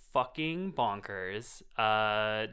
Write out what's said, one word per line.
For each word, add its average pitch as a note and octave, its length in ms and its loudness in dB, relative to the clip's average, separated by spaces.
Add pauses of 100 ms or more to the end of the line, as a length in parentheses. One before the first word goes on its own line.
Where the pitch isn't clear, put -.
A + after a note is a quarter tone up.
(120)
fucking D#3+ 640 -2
bonkers, G2+ 880 -4 (160)
uh, G#2+ 760 2